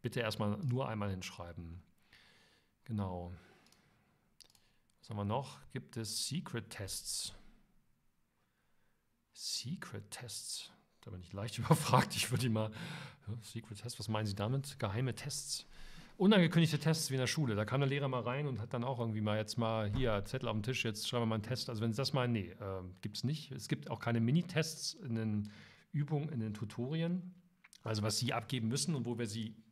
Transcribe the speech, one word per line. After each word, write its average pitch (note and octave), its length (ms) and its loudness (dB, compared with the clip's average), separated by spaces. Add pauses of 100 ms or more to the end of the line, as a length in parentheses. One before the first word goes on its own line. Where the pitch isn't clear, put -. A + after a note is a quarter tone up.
Bitte B2 180 -4
erstmal G#2+ 380 0
nur C3 320 -2
einmal G#2 200 -2
hinschreiben. F2 720 -8 (1000)
Genau. F2+ 480 -4 (1700)
Was - 100 -20
haben G#2+ 80 -6
wir G2+ 80 0
noch? C3 340 -2 (120)
Gibt - 240 -10
es A2 320 -4
Secret-Tests? - 1040 -6 (2000)
Secret-Tests? - 1400 -8 (300)
Da G#2+ 120 -14
bin F2+ 100 -8
ich E2+ 100 -14
leicht G2+ 260 -4
<laughs> - 20 -4
überfragt. - 580 6
Ich - 120 0
würde A#2+ 120 4
die B2+ 80 4
mal, A2 220 4 (560)
ja, G2+ 140 -6
Secret-Tests, - 580 -10
was A2 100 -6
meinen G#2+ 160 2
Sie G2 100 0
damit? A#2+ 440 0
Geheime A#2 360 0
Tests? - 500 -6 (520)
Unangekündigte E3+ 640 8
Tests D#3+ 300 2
wie C3 40 0
in C3 80 2
der B2 60 4
Schule. B2+ 280 4
Da G#2+ 80 4
kam A#2 160 2
der C#3+ 80 6
Lehrer C#3 220 2
mal B2+ 120 0
rein B2+ 240 0
und B2 140 -2
hat A2+ 140 -4
dann A#2+ 100 0
auch B2+ 160 -2
irgendwie A2 220 0
mal G#2+ 160 2
jetzt G#2+ 200 -2
mal, A2 380 2
"Hier, A2 300 4
Zettel B2 240 -4
auf G#2+ 40 0
dem G#2+ 100 0
Tisch, A#2 200 -2
jetzt G#2+ 240 -2
schreiben A#2+ 140 0
wir A2+ 60 2
mal A2 80 2
einen G#2 80 -2
Test." - 260 -4
Also A2 120 -2
wenn A#2 120 2
Sie G#2 40 -2
das C3+ 140 0
meinen, B2 220 4
nee, F#2+ 160 0
äh, F#2+ 340 -6 (160)
gibt's - 240 -6
nicht. C#3 300 -2
Es A2 160 -10
gibt C#3 200 -2
auch - 120 -4
keine A#2 180 2
Minitests D#3 760 2
in A#2+ 200 -4
den G#2+ 340 0 (440)
Übungen, D3 340 0
in B2 140 -2
den G#2+ 120 -2
Tutorien. D#3+ 800 -2 (520)
Also G#2+ 180 0
was A2 140 0
Sie A#2+ 160 2
abgeben A2+ 340 -2
müssen C#3 280 0
und A#2+ 100 -2
wo A#2+ 120 -2
wir A#2 100 -2
Sie A2 280 -6 (160)